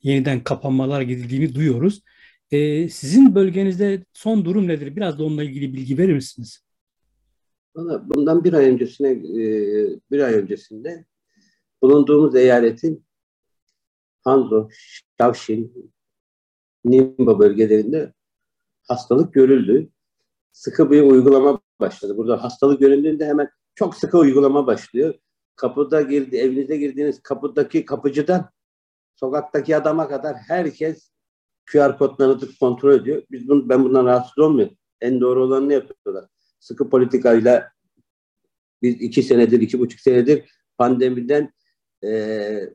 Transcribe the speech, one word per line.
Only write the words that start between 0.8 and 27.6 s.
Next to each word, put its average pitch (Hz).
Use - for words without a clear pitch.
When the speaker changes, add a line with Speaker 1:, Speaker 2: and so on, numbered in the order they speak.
Speaker 1:
gidildiğini 127
duyuyoruz. 151
E, 151
sizin 196
bölgenizde 196
son 214
durum 185
nedir? 147
Biraz 165
da 156
onunla 151
ilgili 139
bilgi 131
verir 180
misiniz? -
Speaker 2:
Valla 165
bundan 160
bir 180
ay 143
öncesine, 127
e, 107
bir 143
ay 127
öncesinde 110
bulunduğumuz 143
eyaletin 123
Hanzhou, 110
Shaoxing, 113
Ningbo 127
bölgelerinde 107
hastalık 127
görüldü. 131
Sıkı 139
bir 147
uygulama 135
başladı. 101
Burada 113
hastalık 135
göründüğünde 143
hemen 147
çok 185
sıkı -
uygulama 139
başlıyor. 127
Kapıda 139
girdi, 135
evinize 131
girdiğiniz 143
kapıdaki 143